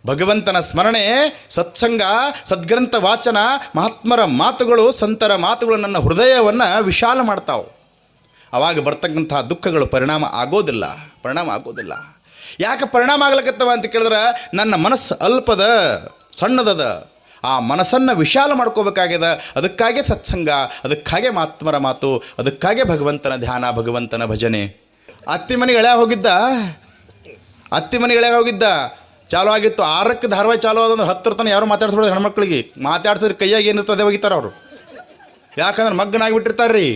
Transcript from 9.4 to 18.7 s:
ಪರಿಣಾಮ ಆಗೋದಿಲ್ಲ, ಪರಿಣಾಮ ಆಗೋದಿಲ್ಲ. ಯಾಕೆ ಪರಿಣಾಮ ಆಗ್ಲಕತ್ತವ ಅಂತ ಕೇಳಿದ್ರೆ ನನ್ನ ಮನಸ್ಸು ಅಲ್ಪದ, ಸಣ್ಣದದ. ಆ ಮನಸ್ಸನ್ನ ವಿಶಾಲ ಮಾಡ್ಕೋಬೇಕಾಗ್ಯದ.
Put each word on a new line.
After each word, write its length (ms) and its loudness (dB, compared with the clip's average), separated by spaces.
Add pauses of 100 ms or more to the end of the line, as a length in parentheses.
ಪರಿಣಾಮ 380 0
ಆಗೋದಿಲ್ಲ, 600 -2 (380)
ಪರಿಣಾಮ 280 -4
ಆಗೋದಿಲ್ಲ. 420 -8 (680)
ಯಾಕೆ 260 -2
ಪರಿಣಾಮ 400 2
ಆಗ್ಲಕತ್ತವ 440 2
ಅಂತ 160 0
ಕೇಳಿದ್ರೆ 680 0
ನನ್ನ 200 0
ಮನಸ್ಸು 400 0
ಅಲ್ಪದ, 500 0 (720)
ಸಣ್ಣದದ. 720 -2 (340)
ಆ 140 0
ಮನಸ್ಸನ್ನ 540 0
ವಿಶಾಲ 400 2
ಮಾಡ್ಕೋಬೇಕಾಗ್ಯದ. 880 0 (160)